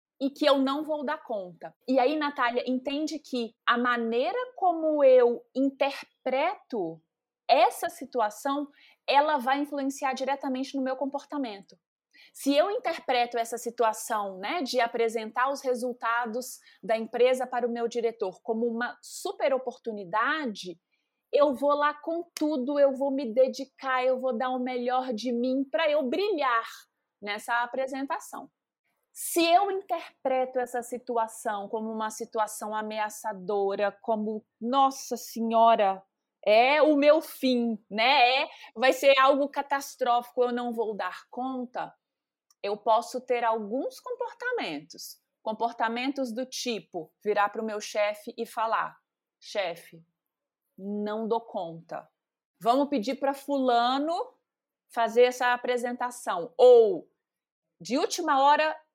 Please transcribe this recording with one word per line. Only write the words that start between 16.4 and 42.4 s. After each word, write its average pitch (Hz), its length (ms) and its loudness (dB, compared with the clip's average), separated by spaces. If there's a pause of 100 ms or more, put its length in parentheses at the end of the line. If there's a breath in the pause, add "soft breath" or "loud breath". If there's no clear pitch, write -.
da 220 140 -2
empresa 247 500 2
para 247 180 -2
o 233 60 -2
meu 233 160 -2
diretor 226 560 -4
como 226 240 -2
uma 233 340 -4
super 359 520 -4
oportunidade, 226 1200 -4 (540)
eu 285 220 4
vou 277 200 0
lá 294 200 2
com 330 300 -6 (100)
tudo, 285 460 -2
eu 277 140 6
vou 269 180 -2
me 269 220 -4
dedicar, 262 680 0
eu 254 160 2
vou 254 160 -2
dar 254 140 -2
o 254 100 -2
melhor 254 540 -2
de 226 180 -4
mim 254 320 0
pra 311 260 0
eu 294 140 0
brilhar 277 640 0 (540)
nessa 214 420 -4
apresentação. 269 840 -8 (600)
Se - 320 -2
eu 359 260 4
interpreto 262 880 -4
essa 247 220 -4
situação 226 840 -6
como 220 240 -6
uma 220 180 -6
situação 214 640 -6
ameaçadora, 208 1160 -2 (100)
como, 214 420 -4 (160)
"Nossa 269 580 0
Senhora, 226 840 2 (440)
é 247 360 6
o 302 140 6
meu 294 260 6
fim, 240 560 0 (120)
né? 254 540 4
É, 330 60 -6 (240 loud breath)
vai 247 200 4
ser 269 260 6
algo 277 300 6
catastrófico, 254 920 -2
eu 247 100 0
não 240 200 -4
vou 220 220 -4
dar 185 340 -8
conta", 247 640 -8 (720)